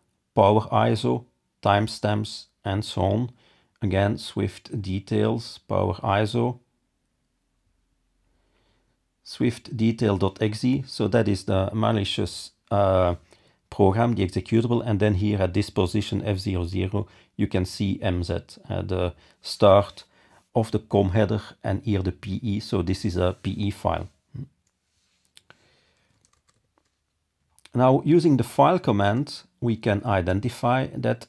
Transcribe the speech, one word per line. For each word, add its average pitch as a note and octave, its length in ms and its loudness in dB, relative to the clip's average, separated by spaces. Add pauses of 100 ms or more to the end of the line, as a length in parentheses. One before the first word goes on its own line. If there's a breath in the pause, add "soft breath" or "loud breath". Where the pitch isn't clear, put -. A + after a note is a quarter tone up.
(340)
power G#2 280 6 (100)
iso, A#2 540 0 (360)
timestamps, G#2 840 0 (180)
and G2+ 220 -4
so - 160 -6
on. G#2+ 300 0 (500 soft breath)
Again, G2+ 360 0
Swift - 640 -8
details, G#2+ 840 -4
power F#2+ 280 0
iso, A2 640 0 (2500)
Swift - 540 -4
detail A2+ 420 2
dot F#2+ 240 -2
exe. B2 460 0
So G#2 220 -2
that G#2+ 180 2
is G2+ 160 0
the G2 300 0
malicious, A2 760 -2 (200)
uh, F#2+ 440 4 (540 soft breath)
program, A2 460 2
the G2 100 0
executable. A2+ 600 0
And A2 140 0
then G#2 160 2
here G2+ 260 0
at F2+ 120 0
this G2+ 160 -2
position, G2+ 560 -2
F G#2 140 -2
zero F#2 260 -4
zero, F#2+ 420 -4 (280 soft breath)
you G2+ 120 -2
can F#2 180 -2
see - 360 -4
M F2+ 220 -2
Z, F2 100 -4 (360)
uh, F#2 120 -4
the F2+ 320 -4 (280 soft breath)
start - 640 4 (480 soft breath)
of A2+ 180 0
the G#2+ 80 0
com G2+ 300 2
header, G#2 320 0 (200)
and F#2+ 220 -4
here G2+ 180 -2
the F#2+ 120 -4
P F#2 280 -8
E. G#2+ 200 -4
So F#2+ 200 -4
this F2+ 220 -4
is F2+ 140 -4
a F#2 260 0
P G2 80 -4
E G#2 200 -4
file. E2+ 360 -4 (3750 soft breath)
Now, B2+ 320 4
using D3+ 320 6
the A2+ 80 0
file D#3+ 340 4
command, G#2+ 600 0 (180)
we A#2 160 -2
can G#2 300 -2
identify A2 880 0
that A#2 340 -4